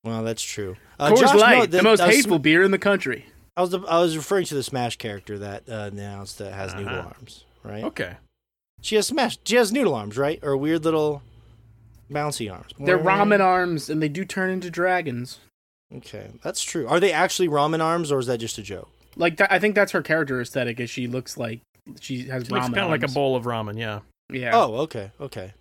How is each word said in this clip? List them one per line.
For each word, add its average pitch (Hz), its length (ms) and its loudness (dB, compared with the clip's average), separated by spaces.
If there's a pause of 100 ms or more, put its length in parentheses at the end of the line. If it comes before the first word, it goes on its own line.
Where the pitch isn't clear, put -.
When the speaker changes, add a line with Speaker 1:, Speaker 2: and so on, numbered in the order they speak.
Speaker 1:
Well, 113 180 -4
that's 113 200 -4
true. 98 340 -8 (240)
Uh, 147 100 4
Speaker 2:
Coors 226 100 8
Speaker 1:
Josh, 254 200 8
Speaker 2:
Light, 240 180 10 (140)
Speaker 1:
no, 180 60 4
Speaker 2:
the 180 40 6
most 214 180 6
Speaker 1:
uh, 175 60 6
Sm- 214 60 8
Speaker 2:
hateful 190 260 4
beer 156 240 6
in 196 80 4
the 190 80 0
country. 190 480 0 (300)
Speaker 1:
I 180 60 0
was, 180 120 0
I 180 240 0
was 170 180 2
referring 180 300 0
to 147 80 -8
the 135 80 -2
Smash 123 360 -4
character 104 400 -10
that, 101 300 -12
uh, 107 240 -8
announced 101 460 -12
that 98 140 -10
has 98 220 -10
noodle 104 240 -8
Speaker 3:
Uh-huh. 127 180 -12
Speaker 1:
arms, - 280 -20 (200)
right? 104 200 -12
Speaker 3:
Okay. 120 320 -10 (680)
Speaker 1:
She - 140 -6
has 202 120 2
Smash. 269 360 -2
She 226 120 0
has 214 160 4
noodle 226 220 2
arms, 107 220 -6
right? 143 260 0
Or 143 140 0
weird 156 280 0
little 151 380 0 (880)
bouncy 143 420 -6
arms. 87 260 -18
Speaker 2:
They're 170 200 2
Speaker 1:
Boing. 160 60 0 (220)
Speaker 2:
ramen 208 140 6
arms, 180 500 2
and 156 100 0
they 156 80 0
do 175 160 -4
turn 185 260 -4
into 180 200 -6
dragons. 165 720 -2 (540)
Speaker 1:
Okay, 104 360 -16 (120)
that's - 200 -6
true. 147 240 -4
Are 156 140 2
they 190 120 4
actually 175 360 2
ramen 151 340 2
arms, 160 300 0
or 135 80 2
is 120 60 -4
that 120 120 -2
just 113 200 -8
a 110 40 -12
joke? 98 260 -12 (280)
Speaker 2:
Like, 170 220 0
th-, 196 120 4
I 190 80 2
think 208 160 0
that's 202 180 2
her 180 100 -2
character 139 380 -2
aesthetic, 120 380 -6
is 120 120 -6
she 127 180 -8
looks 123 300 -8
like 117 220 -8 (400)
she 127 280 -10
has 127 180 -8
Speaker 3:
She 127 60 -8
looks 127 140 -2
Speaker 2:
ramen 120 80 -4
Speaker 3:
kinda - 140 -2
like 156 120 0
a - 40 -2
Speaker 2:
arms. 135 100 -4
Speaker 3:
bowl 139 220 0
of 117 80 -4
ramen, 110 340 -6
yeah. 107 220 -8 (300)
Speaker 2:
Yeah. 123 240 -6
Speaker 1:
Oh, 151 280 4
okay, 104 280 -8 (100)
okay. 104 400 -12